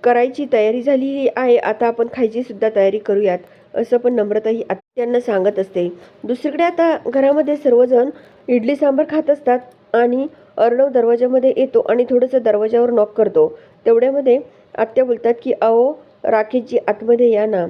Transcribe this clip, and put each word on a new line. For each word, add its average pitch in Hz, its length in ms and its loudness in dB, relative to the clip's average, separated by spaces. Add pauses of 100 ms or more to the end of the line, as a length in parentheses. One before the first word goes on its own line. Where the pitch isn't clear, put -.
करायची 247 500 0
तयारी 226 300 2
झालेली 269 440 0 (100)
आहे, 247 200 2
आता 220 300 -2
आपण 233 280 -2
खायचीसुद्धा 226 640 -2
तयारी 196 240 2
करूयात," 202 380 0 (360)
असं 233 220 -2
पण 240 180 0
नम्रता 214 360 -2
ही 226 200 -4
आत्यांना 240 500 -4
सांगत 202 380 -2
असते. 185 300 -4 (360)
दुसरीकडे 285 400 -4
आता 339 320 0 (120)
घरामध्ये 277 480 0
सर्वजण 254 540 2 (380)
इडली 247 280 0
सांबार 285 340 0
खात 302 200 -2
असतात 247 680 -2
आणि 247 300 0 (300)
अर्णव 240 320 2
दरवाजामध्ये 247 680 2
येतो 254 240 0
आणि 240 300 0
थोडंसं 254 320 2
दरवाजावर 220 480 0
नॉक 208 220 0
करतो. 160 460 0 (280)
तेवढ्यामध्ये 262 540 2 (380)
आत्या 226 260 0
बोलतात 233 380 -2
की, 254 100 -4
"अहो 233 400 0 (320)
राकेशजी, 226 540 -2 (100)
आतमध्ये 233 420 0
या 214 160 0
ना." 190 240 -2